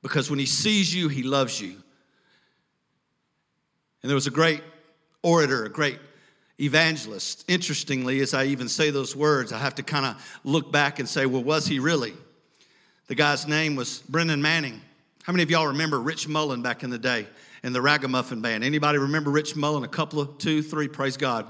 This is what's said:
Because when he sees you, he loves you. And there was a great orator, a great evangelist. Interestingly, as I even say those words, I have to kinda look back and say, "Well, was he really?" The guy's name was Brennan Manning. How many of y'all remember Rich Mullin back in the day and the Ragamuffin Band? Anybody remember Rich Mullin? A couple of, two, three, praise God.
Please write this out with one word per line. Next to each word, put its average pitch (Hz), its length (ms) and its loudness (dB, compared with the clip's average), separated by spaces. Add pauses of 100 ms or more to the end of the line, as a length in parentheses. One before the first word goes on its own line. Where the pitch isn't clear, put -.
Because 135 260 -2
when 143 120 -2
he 135 60 0
sees 196 460 2
you, 180 160 0
he 135 140 -2
loves 131 380 0
you. 95 160 -10 (2250)
And 131 80 -4
there 143 60 2
was 135 100 0
a 135 60 -4
great 156 300 2 (600)
orator, 143 420 4
a 107 40 -8
great 139 320 -2 (580)
evangelist. 143 880 0
Interestingly, 139 720 -2
as 131 140 0
I 135 120 2
even 127 220 -2
say 151 220 2
those 139 240 -4
words, 139 380 2
I 113 60 -6
have 131 180 -2
to - 80 -8
kinda 135 320 -2 (260)
look 147 300 0
back 143 260 2
and 127 100 -4
say, 139 160 0
"Well, 127 200 0
was 147 240 2
he 143 100 0
really?" 127 360 0 (920)
The 131 80 -6
guy's 147 320 2
name 151 300 0
was - 320 -6
Brennan 156 340 0
Manning. 147 380 0 (420)
How 180 100 -6
many 175 120 4
of 147 80 -2
y'all 160 160 2
remember 147 320 0
Rich 151 260 -4
Mullin 151 360 -2
back 120 200 -4
in 127 80 -6
the 123 80 -6
day 117 300 -2 (340)
and 123 100 -4
the 123 100 0
Ragamuffin 131 580 2
Band? 113 240 -2
Anybody 147 340 2
remember 143 320 0
Rich 151 240 0
Mullin? 147 300 -2
A - 40 -10
couple 151 300 -4
of, 143 200 -4
two, 156 240 0
three, 151 260 -4
praise 135 280 -4
God. 123 340 -2